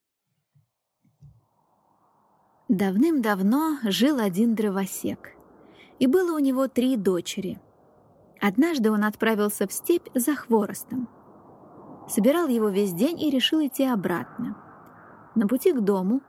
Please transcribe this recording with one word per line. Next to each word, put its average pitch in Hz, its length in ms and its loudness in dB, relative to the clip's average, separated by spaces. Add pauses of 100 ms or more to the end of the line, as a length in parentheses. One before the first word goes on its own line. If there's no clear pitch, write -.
(2750)
Давным-давно 226 1160 2
жил 240 340 2
один 214 360 0
дровосек, 196 760 -4 (680)
и 262 80 2
было 339 300 2
у - 20 -2
него 269 300 2
три 254 300 0
дочери. 185 600 -2 (840)
Однажды 226 480 2
он 214 120 0
отправился 208 640 0
в - 60 -10
степь - 420 -2
за 269 200 0
хворостом. 226 760 -2 (1000)
Собирал 285 420 2
его 220 200 0
весь 196 240 0
день 262 300 -2
и 302 80 0
решил 285 360 0
идти 269 180 -2
обратно. 214 760 -4 (720)
На 220 140 2
пути 269 240 2
к 254 80 -2
дому 196 480 0